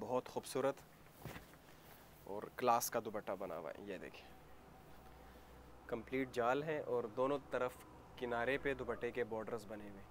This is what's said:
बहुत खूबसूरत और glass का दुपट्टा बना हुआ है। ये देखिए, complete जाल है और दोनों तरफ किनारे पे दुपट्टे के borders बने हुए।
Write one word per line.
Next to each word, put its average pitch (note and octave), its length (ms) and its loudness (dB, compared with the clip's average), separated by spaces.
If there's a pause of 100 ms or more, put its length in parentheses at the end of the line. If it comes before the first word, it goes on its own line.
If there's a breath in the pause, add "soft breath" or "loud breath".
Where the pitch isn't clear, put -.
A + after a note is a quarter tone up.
बहुत B2 280 2
खूबसूरत C3 480 4 (1500 loud breath)
और G#2 280 -4
glass A#2 300 8
का A#2+ 120 4
दुपट्टा G#2+ 340 0
बना F#2 200 -2
हुआ D#2+ 160 -4
है। - 180 -8
ये F#2 100 -2
देखिए, - 280 -10 (1600 loud breath)
complete B2+ 440 0
जाल B2 300 6
है D3+ 200 2
और A#2+ 240 2 (100)
दोनों C3+ 220 6 (140)
तरफ B2 320 0 (340)
किनारे A#2+ 400 4
पे C#3 160 2
दुपट्टे A#2+ 360 0
के A#2+ 140 2
borders A2 400 -2
बने G#2 260 -6
हुए। G2 200 -10